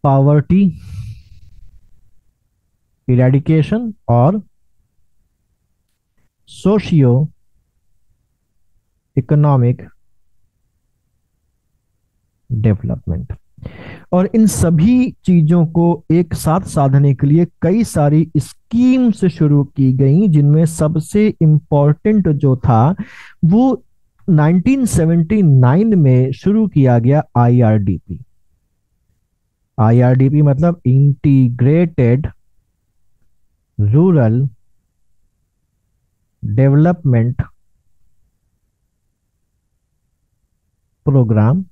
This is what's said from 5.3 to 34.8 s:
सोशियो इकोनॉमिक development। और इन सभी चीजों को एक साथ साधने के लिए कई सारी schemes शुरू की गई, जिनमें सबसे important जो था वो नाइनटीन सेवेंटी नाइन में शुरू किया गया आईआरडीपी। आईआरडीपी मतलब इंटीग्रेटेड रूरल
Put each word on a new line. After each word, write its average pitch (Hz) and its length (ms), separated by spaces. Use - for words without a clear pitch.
सोशियो 156 840
इकोनॉमिक 139 640
development। 107 840
और 180 240
इन 220 120
सभी 190 640
चीजों 170 400
को 170 460
एक 170 220
साथ 165 280
साधने 139 540
के 147 120
लिए 165 200
कई 196 220
सारी 156 540
schemes 247 880
शुरू 147 380
की 131 300
गई, 143 340
जिनमें 151 380
सबसे 165 600
important 156 880
जो 139 280
था 131 380
वो 233 380
नाइनटीन 180 560
सेवेंटी 170 560
नाइन 160 580
में 131 320
शुरू 208 360
किया 127 320
गया 139 240
आईआरडीपी। 110 840
आईआरडीपी 127 600
मतलब 147 440
इंटीग्रेटेड 135 1400
रूरल 127 680